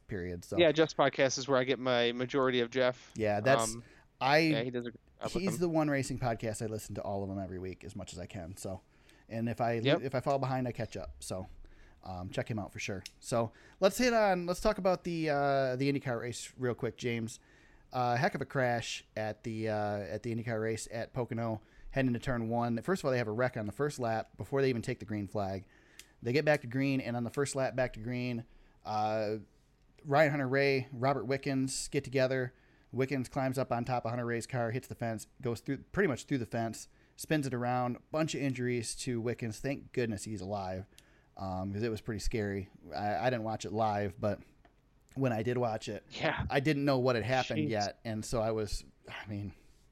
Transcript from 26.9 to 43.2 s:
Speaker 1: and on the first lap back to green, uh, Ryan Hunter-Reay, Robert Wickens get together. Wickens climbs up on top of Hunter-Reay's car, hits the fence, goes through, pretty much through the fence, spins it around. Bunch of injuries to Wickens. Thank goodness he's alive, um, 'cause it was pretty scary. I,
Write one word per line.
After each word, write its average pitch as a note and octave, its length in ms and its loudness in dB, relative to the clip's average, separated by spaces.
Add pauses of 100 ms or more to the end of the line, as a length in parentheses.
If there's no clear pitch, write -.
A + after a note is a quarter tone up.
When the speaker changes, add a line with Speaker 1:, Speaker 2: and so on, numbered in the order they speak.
Speaker 1:
and A#2+ 160 -2
on A#2+ 80 -2
the A2+ 60 -4
first C#3 260 -2
lap B2+ 180 0
back B2+ 200 0
to A2+ 60 -10
green, B2 440 -2 (420)
uh, G#2+ 500 0 (680)
Ryan D3 260 6
Hunter-Reay, C#3 600 4
Robert C3 340 0
Wickens C3+ 600 0
get C#3+ 160 0
together. C3 480 2 (400)
Wickens C3 360 0
climbs C3 300 0
up B2+ 140 2
on A#2+ 120 2
top A#2+ 200 0
of A2+ 60 -2
Hunter-Reay's A#2 360 -2
car, A#2+ 240 0
hits B2 160 -4
the - 80 -10
fence, A2+ 320 -4 (140)
goes A#2 200 -2
through, C#3 180 -2 (140)
pretty G3 160 4
much A#2+ 160 -2
through C#3+ 140 0
the A2+ 80 -4
fence, A2+ 420 -4 (280)
spins D3+ 300 0
it C3 80 -4
around. B2 420 0 (160)
Bunch D#3 240 0
of C#3+ 40 -4
injuries B2 560 0
to A#2+ 240 -2
Wickens. A2+ 380 -4
Thank - 340 -6
goodness A2+ 320 0
he's G#2+ 160 -6
alive, F#2+ 460 -4 (500)
um, F#2+ 360 -4
'cause G2+ 100 -2
it A#2 80 2
was G#2+ 100 -2
pretty G#2+ 200 -4
scary. G2+ 480 0 (260)
I, G2+ 320 0